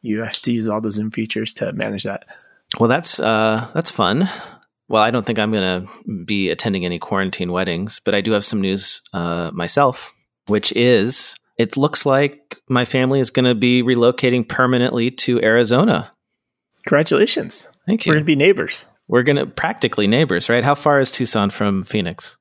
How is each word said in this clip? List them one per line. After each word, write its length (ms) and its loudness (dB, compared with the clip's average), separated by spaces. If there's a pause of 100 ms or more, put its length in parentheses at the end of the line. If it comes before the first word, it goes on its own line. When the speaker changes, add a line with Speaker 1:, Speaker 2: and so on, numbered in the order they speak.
Speaker 1:
You 220 -4
have 80 -10 (120)
to 100 0
use 160 -4
all 100 -2
the 120 -4
Zoom 200 -4
features 440 -6
to 180 -6
manage 300 -6
that. 200 -8 (560)
Speaker 2:
Well, 80 4
that's, 320 0
uh, 540 0
that's 180 -4
fun. 380 0 (580)
Well, 160 2
I 80 2
don't 140 -2
think 140 -2
I'm 120 0
gonna 340 -2 (380)
be 280 -2
attending 340 -2
any 140 -4
quarantine 520 -4
weddings, 540 -4
but 100 0
I 60 0
do 100 -2
have 140 0
some 160 -2
news, 400 -4 (100)
uh, 420 -6
myself, 600 0 (340)
which 240 0
is 640 2 (220)
it 180 -2
looks 300 2
like 500 -2 (140)
my 160 2
family 340 2
is 100 0
gonna 240 2
be 300 2
relocating 640 2
permanently 640 0
to 320 0
Arizona. 680 2 (760)
Speaker 1:
Congratulations. 800 0 (180)
Speaker 2:
Thank 200 -2
you. 60 2
Speaker 1:
We're 40 6
gonna 80 2
be 140 2
neighbors. 480 2 (240)
Speaker 2:
We're 140 4
gonna, 220 2
practically 640 -2
neighbors, 400 2
right? 160 2
How 100 2
far 280 2
is 100 -2
Tucson 380 -2
from 340 -2
Phoenix? 580 -6